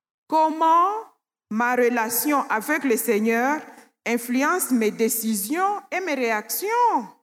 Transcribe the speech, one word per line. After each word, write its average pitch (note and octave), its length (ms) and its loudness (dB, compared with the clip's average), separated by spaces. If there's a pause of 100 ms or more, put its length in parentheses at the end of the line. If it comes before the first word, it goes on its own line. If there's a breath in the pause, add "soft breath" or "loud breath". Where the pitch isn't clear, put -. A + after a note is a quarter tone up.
(280)
Comment D#4+ 600 4 (600)
ma A#3+ 260 0
relation A#3+ 760 0
avec C4+ 340 -2
le A#3+ 140 2
Seigneur A#3 640 0 (440 loud breath)
influence C4 680 0
mes A3 200 2
décisions A#3 920 -2 (100)
et F4+ 100 -4
mes D#4+ 140 -2
réactions ? C4 920 0 (160)